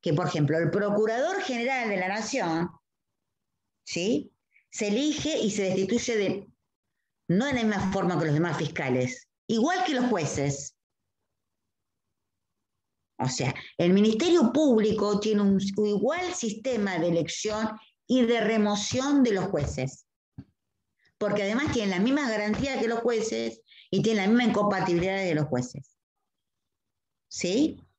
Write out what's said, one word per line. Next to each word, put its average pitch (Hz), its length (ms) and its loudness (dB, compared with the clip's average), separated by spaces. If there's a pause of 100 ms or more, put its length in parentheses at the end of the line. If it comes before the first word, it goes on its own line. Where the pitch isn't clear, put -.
Que, 170 120 0
por 170 140 0
ejemplo, 151 300 0
el 165 140 0
Procurador 220 680 0
General 240 480 -4
de 202 80 -2
la 185 100 -2
Nación, 190 640 -2 (1160)
¿sí? 220 460 -4 (400)
Se 214 160 -6
elige 285 520 -2
y 208 120 0
se 202 120 -4
destituye 190 540 0
de, 196 300 -2 (800)
no 196 160 2
de 285 80 -2
la 240 100 -2
misma 196 280 0
forma 180 260 0
que 160 80 0
los 151 80 2
demás 160 240 0
fiscales, 127 680 -2 (200)
igual 302 380 2
que 320 80 0
los 247 120 0
jueces. 147 680 -2 (2500)
O 131 60 0
sea, 131 260 -2 (240)
el 175 140 4
Ministerio 220 640 4
Público 214 640 2
tiene 208 220 2
un 196 180 4 (260)
igual 285 480 0
sistema 214 640 -4
de 170 120 0
elección 208 580 -2 (400)
y 247 180 4
de 233 140 2
remoción 220 840 2
de 226 100 4
los 185 120 0
jueces, 139 640 -4 (1080)
porque 208 260 -2
además 240 300 -2
tienen 208 180 0
las 180 100 0
mismas 269 280 0
garantías 214 500 -2
que 226 80 -2
los 233 120 -2
jueces 226 640 -2 (300)
y 190 100 2
tienen 214 220 2
la 196 60 2
misma 240 160 6
incompatibilidad 190 720 2
de 185 180 0
los 151 120 0
jueces. 127 500 -6 (1300)
¿Sí? 226 560 -2 (160)